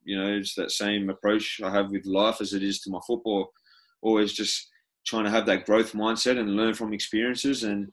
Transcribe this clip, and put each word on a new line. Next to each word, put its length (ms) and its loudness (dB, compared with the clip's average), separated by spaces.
you 120 -4
know, 120 0
it's 180 -4
that 140 -2
same 400 0
approach 540 0
I 80 -2
have 180 2
with 160 -4
life 340 2
as 140 -4
it 80 -2
is 200 -2
to 100 -10
my 160 -6
football. 420 -2
Always 280 4
just 380 -4
trying 180 -2
to 80 0
have 160 2
that 180 2
growth 280 4
mindset 440 0
and 180 0
learn 180 2
from 200 -6
experiences 720 -2
and 300 -2